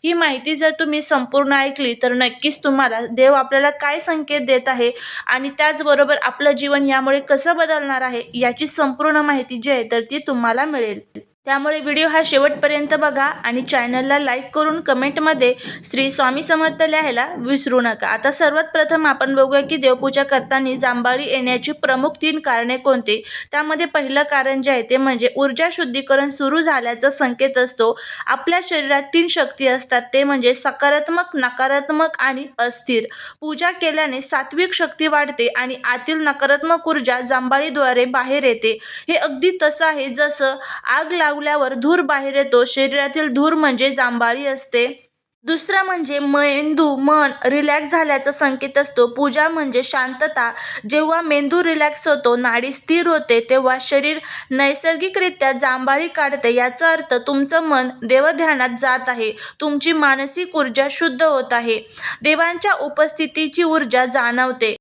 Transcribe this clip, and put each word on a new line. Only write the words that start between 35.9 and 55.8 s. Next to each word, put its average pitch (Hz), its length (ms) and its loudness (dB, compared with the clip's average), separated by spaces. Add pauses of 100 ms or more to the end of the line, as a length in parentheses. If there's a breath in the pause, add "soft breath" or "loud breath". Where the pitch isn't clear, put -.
नकारात्मक 302 720 0
ऊर्जा 254 320 0
जांभळीद्वारे 254 840 2
बाहेर 262 400 0
येते. 220 340 0 (300 loud breath)
हे 330 60 0
अगदी 302 360 0 (120)
तसं 302 240 0
आहे, 294 220 -2
जसं 277 460 -2 (300 loud breath)
आग 311 280 -2
लावल्यावर 294 640 0
धूर 294 260 2
बाहेर 277 340 -2
येतो. 269 300 4
शरीरातील 277 640 0
धूर 285 260 2
म्हणजे 277 360 2
जांभळी 247 560 0
असते. 262 600 -2 (340)
दुसरा 330 400 0
म्हणजे 339 360 -2
मेंदू, 285 800 2
मन 285 340 4 (140)
रिलॅक्स 294 460 2
झाल्याचा 294 420 2
संकेत 269 460 0
असतो. 277 280 2
पूजा 277 420 0
म्हणजे 277 340 0
शांतता. 262 720 -2 (380 loud breath)
जेव्हा 311 300 2
मेंदू 302 440 0
रिलॅक्स 302 440 0
होतो, 285 280 2
नाडी 240 340 0
स्थिर 320 360 0
होते, 294 440 2
तेव्हा 262 300 4
शरीर 285 380 0 (320 loud breath)
नैसर्गिकरित्या 320 1040 0
जांभळी 262 560 0